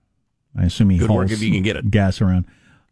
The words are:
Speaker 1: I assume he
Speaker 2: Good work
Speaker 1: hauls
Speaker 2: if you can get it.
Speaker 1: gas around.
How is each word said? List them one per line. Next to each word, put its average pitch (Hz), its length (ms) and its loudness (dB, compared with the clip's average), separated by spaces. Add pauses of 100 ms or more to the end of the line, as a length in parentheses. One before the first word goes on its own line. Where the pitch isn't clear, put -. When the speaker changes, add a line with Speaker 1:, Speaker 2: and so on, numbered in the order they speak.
(560)
Speaker 1:
I 90 100 -2
assume 98 260 2
he 92 60 2
Speaker 2:
Good 107 120 0
work 95 200 0
Speaker 1:
hauls - 20 -4
Speaker 2:
if 107 100 -4
you 110 100 0
can 95 120 0
get 104 120 -2
it. 101 140 -4
Speaker 1:
gas 98 320 0
around. 90 240 0 (460)